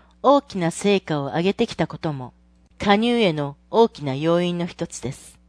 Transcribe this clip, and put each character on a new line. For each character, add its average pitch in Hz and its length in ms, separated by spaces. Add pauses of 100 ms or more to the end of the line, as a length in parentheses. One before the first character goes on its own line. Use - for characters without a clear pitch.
(220)
大 277 200
き - 160
な 170 140
成 202 280
果 151 220
を 139 60
上 143 140
げ 190 120
て 233 120
き - 100
た 156 120
こ 156 100
と 160 160
も、 127 200 (440)
加 202 180
入 233 240
へ 196 140
の 143 240 (140)
大 220 180
き 143 160
な 131 100
要 165 260
因 175 160
の 170 80
一 170 220
つ - 140
で - 100
す。 - 260 (120)